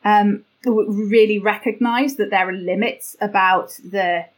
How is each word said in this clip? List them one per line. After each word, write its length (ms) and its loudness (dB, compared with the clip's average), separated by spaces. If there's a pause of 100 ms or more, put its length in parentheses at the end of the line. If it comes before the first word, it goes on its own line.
um, 400 2 (180)
w-, 260 0 (200)
really 280 4
recognise 760 -2
that 140 -2
there 180 0
are 60 -6
limits 640 -6
about 640 0
the 420 -4 (120)